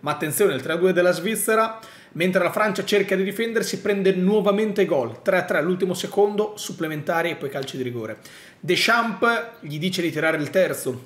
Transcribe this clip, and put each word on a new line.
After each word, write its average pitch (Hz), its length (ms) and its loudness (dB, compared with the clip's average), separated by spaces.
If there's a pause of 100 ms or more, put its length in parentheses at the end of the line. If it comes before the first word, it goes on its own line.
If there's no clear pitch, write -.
Ma 147 120 -4
attenzione, 156 420 2
il 127 80 -4
tre 156 120 -4
a - 20 -2
due 185 160 4
della 180 180 4
Svizzera, 220 680 0 (320)
mentre 180 300 2
la 165 100 0
Francia 208 320 0
cerca 196 320 2
di 190 80 2
difendersi, 202 560 -2
prende 196 320 2
nuovamente 196 720 2
gol. 131 380 -2
Tre 185 160 2
a 170 40 0
tre - 160 0
all'ultimo 180 360 0
secondo, 208 640 0
supplementari 165 760 -2
e 151 60 -6
poi 139 120 -8
calci 139 280 -8
di 131 60 -6
rigore. 113 360 -8 (420)
Deschamps 226 1000 0
gli 151 180 -10
dice 180 220 -2
di 170 120 0
tirare 160 240 0
il 147 140 -2
terzo 139 560 0